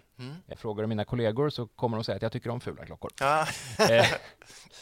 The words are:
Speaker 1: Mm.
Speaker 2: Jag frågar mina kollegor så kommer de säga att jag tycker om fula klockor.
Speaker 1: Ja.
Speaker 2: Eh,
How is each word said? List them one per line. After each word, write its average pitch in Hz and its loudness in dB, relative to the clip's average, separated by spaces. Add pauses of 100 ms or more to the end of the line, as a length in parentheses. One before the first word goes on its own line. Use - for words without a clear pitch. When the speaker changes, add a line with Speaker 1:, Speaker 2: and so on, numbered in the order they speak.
(180)
Speaker 1:
Mm. 127 -12 (120)
Speaker 2:
Jag - -12
frågar 107 -4
mina 110 -2
kollegor 123 0
så 120 -6
kommer 117 -4
de 110 -4
säga 101 -4
att 101 -8
jag 113 -2
tycker 120 -6
om 117 -6
fula 78 -10
klockor. - -12 (100)
Speaker 1:
Ja. 151 4 (440)
Speaker 2:
Eh, 117 8 (760)